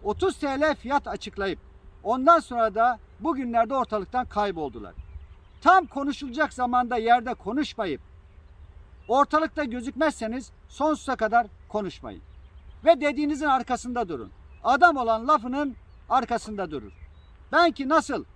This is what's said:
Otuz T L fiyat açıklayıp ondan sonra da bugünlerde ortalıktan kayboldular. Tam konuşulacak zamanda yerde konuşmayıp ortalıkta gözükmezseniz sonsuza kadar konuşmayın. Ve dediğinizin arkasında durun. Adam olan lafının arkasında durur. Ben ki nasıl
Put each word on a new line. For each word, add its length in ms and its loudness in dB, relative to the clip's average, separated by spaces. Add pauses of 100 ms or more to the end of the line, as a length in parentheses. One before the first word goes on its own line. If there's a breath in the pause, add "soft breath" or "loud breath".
Otuz 340 -2
T 220 -2
L 140 2
fiyat 340 -2
açıklayıp 500 -6 (460)
ondan 360 4
sonra 340 -2
da 240 2 (220)
bugünlerde 540 0
ortalıktan 520 -2
kayboldular. 680 -6 (680)
Tam 260 6
konuşulacak 680 -4
zamanda 440 -2
yerde 380 2
konuşmayıp 680 -4 (1080)
ortalıkta 560 2
gözükmezseniz 880 -4 (160)
sonsuza 480 -2
kadar 300 2 (220)
konuşmayın. 540 -8 (600)
Ve 160 8
dediğinizin 460 -2
arkasında 600 -2
durun. 240 -8 (320)
Adam 320 6
olan 320 0
lafının 480 0 (320)
arkasında 640 -2
durur. 220 -10 (600)
Ben 180 6
ki 180 -8
nasıl 360 0 (120)